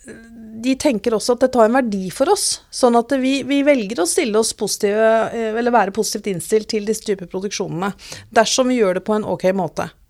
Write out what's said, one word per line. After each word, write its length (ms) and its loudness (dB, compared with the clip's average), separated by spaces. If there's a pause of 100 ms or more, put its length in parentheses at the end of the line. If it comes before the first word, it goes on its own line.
(640)
de 160 0
tenker 380 0
også 200 0
at 100 0
dette 120 2
har 100 8
en 80 2
verdi 380 -2
for 180 2
oss, 300 -2 (120)
sånn 240 4
at 220 0
vi, 260 0
vi 200 2
velger 360 2
å 60 0
stille 300 0
oss 180 0
positive, 520 0 (240)
eh, 260 -4
eller 160 2
være 200 2
positivt 360 -4
innstilt 400 0
til 160 -2
disse 200 -4
typer 240 -4
produksjonene, 600 -6 (420)
dersom 360 2
vi 80 2
gjør 200 2
det 80 -10
på 100 0
en 120 -4
ok 200 -2 (100)
måte. 300 -4 (220)